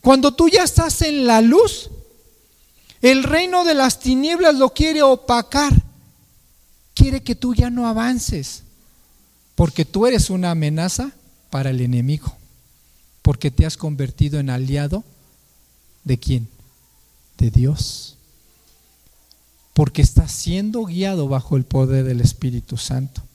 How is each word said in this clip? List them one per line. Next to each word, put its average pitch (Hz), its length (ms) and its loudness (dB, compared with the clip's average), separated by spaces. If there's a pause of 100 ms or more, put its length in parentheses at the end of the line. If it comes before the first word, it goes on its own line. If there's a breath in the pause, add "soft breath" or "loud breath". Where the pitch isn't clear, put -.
Cuando 269 340 4
tú 339 140 4
ya 370 140 4
estás 330 400 0
en 294 240 0
la 226 140 4
luz, 302 500 2 (1120 soft breath)
el 262 200 4
reino 359 420 0
de 330 100 2
las 262 260 0
tinieblas 302 540 2
lo 262 200 2
quiere 311 280 0
opacar, 269 720 0 (1200)
quiere 269 280 2
que 240 120 -6
tú 247 200 -4
ya 240 160 0
no 240 180 -4
avances, 226 760 -4 (920)
porque 160 300 0
tú 196 220 -2
eres 254 240 0
una 180 200 -2
amenaza 165 640 -4 (380)
para 135 200 -4
el 127 100 -2
enemigo, 123 540 -2 (880)
porque 143 280 2
te 156 160 2
has 160 100 -6
convertido 147 640 -4
en 139 100 -4
aliado 143 540 -4 (1000)
¿de 127 140 -2
quién? 120 300 -4 (880)
De 117 140 2
Dios, - 680 0 (1600)
porque 151 280 2
estás 160 300 2
siendo 214 520 -4
guiado 180 440 -2
bajo 135 280 -2
el 127 80 0
poder 135 400 0
del 127 160 -2
Espíritu 123 560 -2
Santo. 131 460 -8 (120)